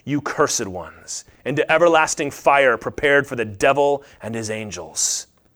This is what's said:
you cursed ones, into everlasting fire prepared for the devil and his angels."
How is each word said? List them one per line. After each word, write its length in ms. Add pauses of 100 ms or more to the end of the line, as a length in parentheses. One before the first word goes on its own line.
you 160
cursed 480
ones, 560 (220)
into 260
everlasting 580
fire 460
prepared 500
for 120
the 80
devil 580 (180)
and 140
his 140
angels." 800 (280)